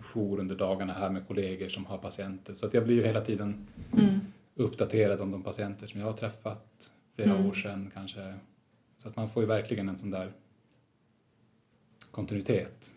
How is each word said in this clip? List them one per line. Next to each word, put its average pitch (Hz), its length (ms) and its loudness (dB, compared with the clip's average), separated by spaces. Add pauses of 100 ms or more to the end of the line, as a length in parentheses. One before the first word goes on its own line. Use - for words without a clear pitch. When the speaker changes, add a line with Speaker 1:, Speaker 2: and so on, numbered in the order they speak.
Speaker 1:
jour 101 380 -2
under 95 160 -2
dagarna 95 360 0
här 95 180 0
med 95 160 -4
kollegor 95 420 -2
som 92 180 -8
har 95 120 -6
patienter. 95 560 -8
Så 107 120 -4
att 107 80 0
jag 117 100 4
blir 120 120 6
ju 117 100 6
hela 110 140 4
tiden 104 460 -2 (260)
Speaker 2:
Mm. 196 280 8 (340)
Speaker 1:
uppdaterad 104 680 4
om 98 100 -2
de 95 120 -6
patienter 101 440 -6
som 101 140 -8
jag 104 60 -2
har 110 60 -2
träffat - 800 -8 (220)
flera 104 200 4
Speaker 2:
Mm. 95 120 4
Speaker 1:
år 98 80 0
sedan 98 400 -6
kanske. 95 400 -10 (640)
Så - 120 -14
att 110 80 -14
man 110 120 -2
får 117 140 2
ju 107 60 4
verkligen 101 400 2
en 92 100 -4
sån 101 120 -6
där 95 220 -4 (1800)
kontinuitet. 107 880 -2